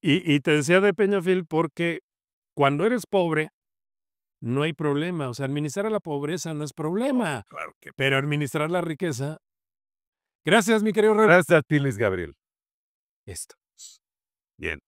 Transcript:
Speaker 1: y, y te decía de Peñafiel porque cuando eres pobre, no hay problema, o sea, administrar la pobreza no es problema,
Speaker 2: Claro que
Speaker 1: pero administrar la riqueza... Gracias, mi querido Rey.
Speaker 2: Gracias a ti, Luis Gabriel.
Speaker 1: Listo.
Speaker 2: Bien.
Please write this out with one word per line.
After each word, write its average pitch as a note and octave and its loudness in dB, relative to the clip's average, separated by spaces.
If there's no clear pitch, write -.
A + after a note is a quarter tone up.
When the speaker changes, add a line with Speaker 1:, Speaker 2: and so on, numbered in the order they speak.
Speaker 1:
y, D#3+ 0
y D3 2
te D#3+ 0
decía D3+ 4
de G3+ 2
Peñafiel F#3 0
porque E3 -4
cuando C#3+ 2
eres A#3 -2
pobre, D#3+ 0
no B2+ -2
hay E3 -2
problema, D3+ -4
o A#2+ -8
sea, C3+ -6
administrar D3+ -4
la G3+ -2
pobreza D#3 -6
no D3+ -6
es C#3+ -10
problema, F#3 -2
Speaker 2:
Claro D2+ -12
que C#2+ -20
Speaker 1:
pero C3+ 0
administrar D3 -2
la F3 0
riqueza... D#3 -6
Gracias, G#3 4
mi G#3+ 0
querido G#3+ 4
Rey. G#3+ 6
Speaker 2:
Gracias E3+ 6
a C#3 4
ti, D3+ 0
Luis C3+ -2
Gabriel. F#2 -2
Speaker 1:
Listo. - -16
Speaker 2:
Bien. D#2+ -8